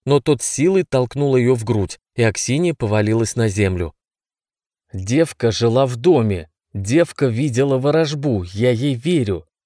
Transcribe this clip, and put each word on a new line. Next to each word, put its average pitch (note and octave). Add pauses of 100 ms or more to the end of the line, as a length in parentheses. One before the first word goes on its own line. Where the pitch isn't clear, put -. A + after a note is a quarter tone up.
но C#3
тот C#3
силой F#3+
толкнул C3
её B2
в A2+
грудь, G#2 (160)
и A#2+
Аксинья D3
повалилась A2
на A2+
землю. F#2 (1000)
"Девка A2+
жила A#2
в B2
доме. A2+ (240)
Девка C3
видела C3
ворожбу, C#3+
я G2+
ей B2+
верю. A#2 (200)